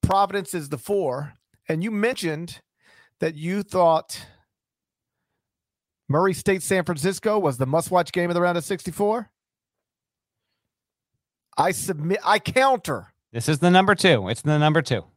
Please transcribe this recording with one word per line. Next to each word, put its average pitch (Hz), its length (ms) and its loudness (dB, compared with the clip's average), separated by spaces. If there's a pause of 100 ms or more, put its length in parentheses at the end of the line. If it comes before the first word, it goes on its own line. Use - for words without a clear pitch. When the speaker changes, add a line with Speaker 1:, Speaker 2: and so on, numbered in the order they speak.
Speaker 1:
Providence 190 500 0
is 151 160 -8
the 147 80 -6
four. 147 560 -4 (340)
And 160 160 -2
you 220 60 -4
mentioned 202 720 -4 (580)
that 160 160 -4
you 180 280 -4
thought 170 600 0 (1800)
Murray 175 260 2
State 190 280 -2
San 185 220 0
Francisco 185 560 -2
was 143 180 0
the 131 80 -2
must-watch 165 460 0
game 175 180 0
of 175 60 0
the 175 60 2
round 175 160 2
of 165 60 -4
sixty-four. 208 680 -4 (2250)
I 170 140 2
submit, 170 520 -4
I 208 160 2
counter. 262 760 0 (180)
Speaker 2:
This 117 160 -4
is 151 120 2
the 175 100 4
number 190 260 6
two. 123 340 4
It's 117 120 -4
the 151 160 0
number 151 240 4
two. 113 220 -2 (140)